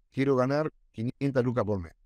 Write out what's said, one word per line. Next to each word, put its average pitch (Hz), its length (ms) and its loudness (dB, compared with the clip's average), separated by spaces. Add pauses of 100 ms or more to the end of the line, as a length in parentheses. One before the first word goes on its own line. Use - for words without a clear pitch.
(120)
quiero 135 240 2
ganar 139 360 0 (200)
quinientas 127 520 -2
lucas 123 200 0
por 101 160 -2
mes. 85 120 -12 (140)